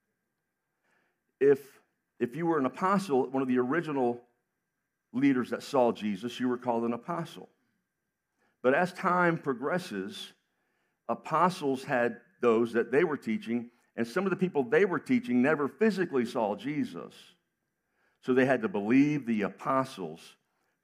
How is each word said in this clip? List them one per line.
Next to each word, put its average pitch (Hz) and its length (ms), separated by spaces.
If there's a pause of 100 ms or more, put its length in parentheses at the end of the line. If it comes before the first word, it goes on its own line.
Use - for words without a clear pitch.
(1400)
If, 135 200 (600)
if 120 160
you 170 80
were 165 140
an - 80
apostle, 185 640
one 131 140
of 131 60
the 127 100
original 127 600 (920)
leaders 127 380
that 113 120
saw 123 300
Jesus, 104 460
you 127 100
were 123 100
called 117 260
an 117 80
apostle. 165 560 (1120)
But 127 120
as 180 180
time 175 460
progresses, 123 920 (760)
apostles 147 760
had 120 360 (200)
those 117 340
that 113 180
they 151 120
were 151 120
teaching, 113 540 (260)
and 117 100
some 180 180
of 196 60
the 175 60
people 175 260
they 147 220
were 175 140
teaching 123 440
never 147 260
physically 180 560
saw 110 300
Jesus. 101 600 (1040)
So 131 140
they 131 120
had 127 160
to 107 60
believe 123 580
the 110 160
apostles 95 800 (640)